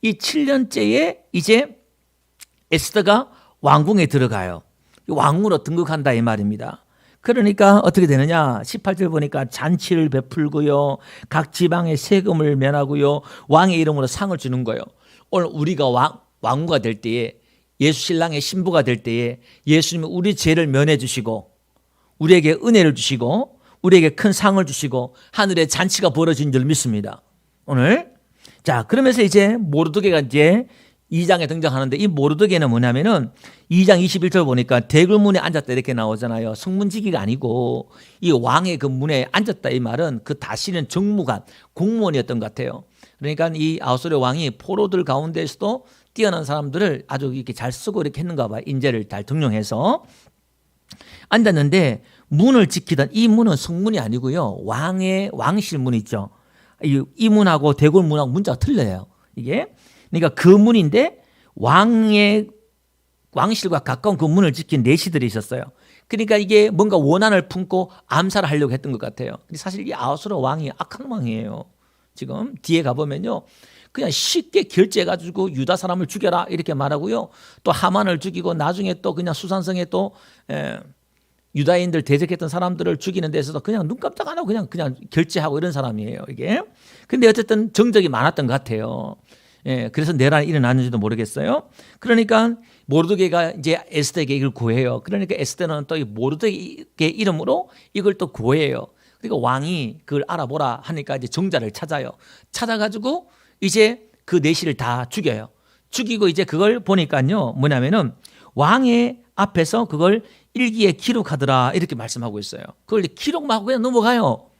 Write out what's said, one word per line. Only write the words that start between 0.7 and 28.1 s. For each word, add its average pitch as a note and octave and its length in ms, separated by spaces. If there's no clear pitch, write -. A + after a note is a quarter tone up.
이제 A3 460
에스더가 G3+ 600
왕궁에 D3+ 460
들어가요. G2+ 560
이 - 40
왕으로 D#3+ 520
등극한다 D3+ 480
이 A#2 80
말입니다. G#2+ 640
그러니까 G#3 600
어떻게 F3+ 260
되느냐? C#3 580
십팔 - 320
절 F#3 120
보니까 D3 380
잔치를 D#3+ 640
베풀고요. C#3+ 880
각 D#3 220
지방에 E3+ 440
세금을 E3 600
면하고요. C#3+ 640
왕의 E3+ 320
이름으로 D3 260
상을 F#3+ 300
주는 B2+ 260
거예요. A#2+ 200
오늘 F3 200
우리가 D3 380
왕, B2 320
왕후가 C#3+ 380
될 A2 200
때에 A#2 380
예수 D3+ 180
신랑의 E3 440
신부가 F3 400
될 A#2+ 200
때에 A#2+ 380
예수님이 D#3+ 440
우리 F3+ 260
죄를 D#3+ 300
면해 C#3+ 320
주시고 A2+ 520
우리에게 D#3+ 440
은혜를 G3 320
주시고 C3+ 640
우리에게 F3 300
큰 G3 220
상을 G3 320
주시고 C3 500
하늘에 F#3 340
잔치가 F3+ 440
벌어진 D3 420
줄 C3 140
믿습니다. G#2+ 560
오늘 D3 480